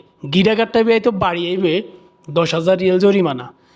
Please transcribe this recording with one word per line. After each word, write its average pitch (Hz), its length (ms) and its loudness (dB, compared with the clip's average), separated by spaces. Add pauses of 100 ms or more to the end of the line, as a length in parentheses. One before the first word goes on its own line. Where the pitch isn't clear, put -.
(320)
গিরাগাট্টা 220 500 2
বিয়াই 226 180 2
তো 240 100 0
বাড়ি 180 360 -4
আইবে 185 360 -2 (480)
দশ 160 240 -2
হাজার 175 240 2
রিয়াল 185 200 2
জরিমানা। 175 540 0 (240)